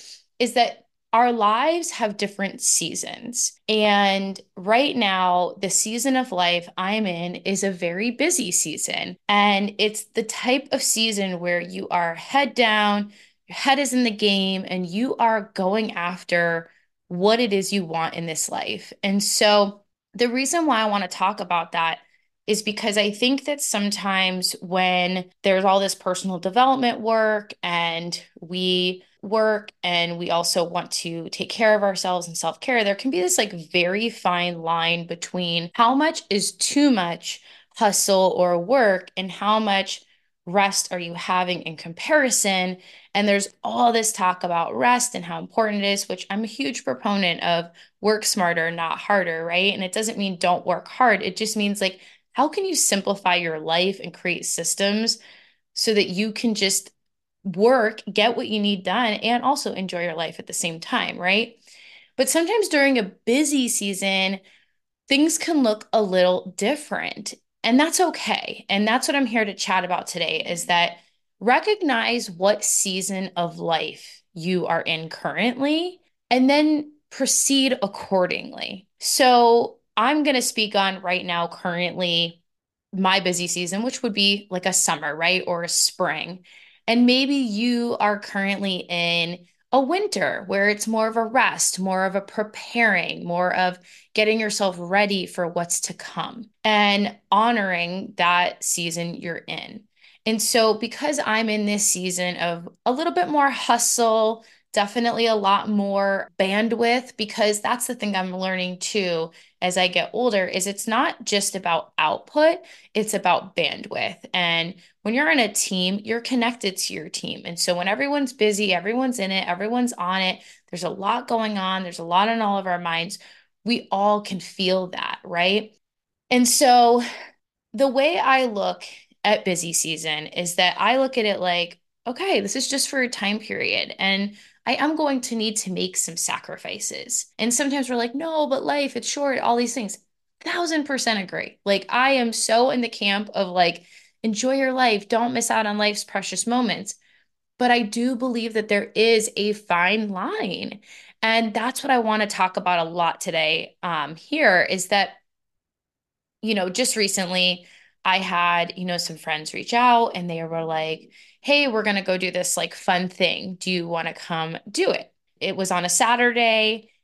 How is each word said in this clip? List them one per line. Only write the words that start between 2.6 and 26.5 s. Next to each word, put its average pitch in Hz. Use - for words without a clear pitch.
seasons. -
And 202
right 240
now, 185
the 190
season 240
of 254
life 175
I'm 202
in 175
is 196
a 196
very 180
busy 269
season. -
And 202
it's 208
the -
type 254
of -
season 202
where 175
you 185
are 170
head 277
down, 208
your 180
head 269
is 254
in 254
the 226
game, 196
and 185
you 208
are 220
going 208
after 175
what 202
it 220
is 196
you 196
want 160
in 170
this 160
life. -
And 202
so 208
the 240
reason 269
why 233
I 220
want 202
to 180
talk 202
about 175
that 165
is 208
because 208
I 208
think 254
that 285
sometimes 190
when 180
there's 190
all 196
this 196
personal 185
development 247